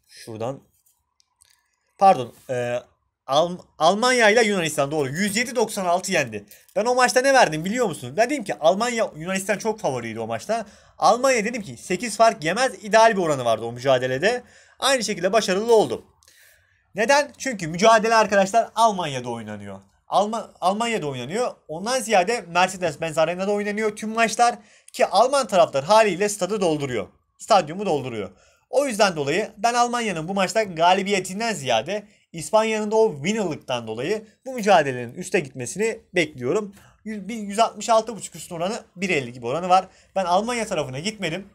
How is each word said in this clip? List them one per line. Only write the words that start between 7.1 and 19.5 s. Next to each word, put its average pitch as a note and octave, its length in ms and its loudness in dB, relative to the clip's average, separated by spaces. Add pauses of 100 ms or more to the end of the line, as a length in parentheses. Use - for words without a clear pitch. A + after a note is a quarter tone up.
ne C4+ 120 4
verdim E3 320 4
biliyor A3+ 220 -2
musun? C3+ 300 -8
Ben A#3 120 2
dedim G3+ 140 -4
ki D#3+ 160 -6
Almanya, G#3+ 560 0
Yunanistan F#3+ 420 -4
çok G#3+ 220 -4
favoriydi A#2 400 -4
o A2 80 -6
maçta. G3+ 380 -6 (320)
Almanya A#3 480 4
dedim A#3+ 160 -6
ki B2 160 -14
sekiz G#3+ 400 -6
fark A3+ 260 4
yemez, G3+ 400 -2
ideal A3 340 6
bir G3 40 0
oranı C#3+ 240 0
vardı A2+ 200 0
o A#2 60 -8
mücadelede. C3 720 0 (360)
Aynı B3+ 240 0
şekilde F#3+ 300 -4
başarılı A3 420 2
oldum. C#3+ 300 2 (920)
Neden? C#4 420 2
Çünkü G3 300 -8
mücadele A3 480 4
arkadaşlar G3+ 600 2
Almanya'da E3+ 540 0
oynanıyor. G#2 500 -10 (280)